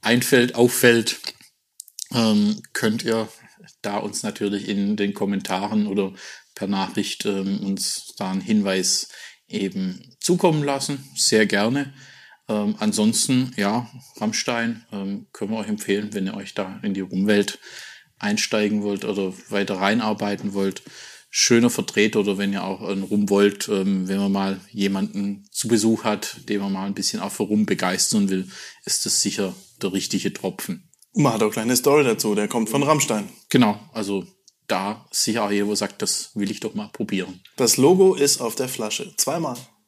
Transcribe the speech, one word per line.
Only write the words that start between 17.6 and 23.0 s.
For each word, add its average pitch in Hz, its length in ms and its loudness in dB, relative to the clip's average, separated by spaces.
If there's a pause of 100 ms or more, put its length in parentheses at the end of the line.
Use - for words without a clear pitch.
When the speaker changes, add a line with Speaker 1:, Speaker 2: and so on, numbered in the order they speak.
Speaker 1:
einsteigen 107 640 0
wollt 101 220 -2
oder 95 280 -2 (160)
weiter 101 260 -2
reinarbeiten 104 800 0
wollt. 98 300 -2 (460)
Schöner 120 420 4
Vertreter 107 480 0
oder 101 180 0
wenn 98 160 0
ihr 98 100 -4
auch 95 180 -6
einen 98 220 -4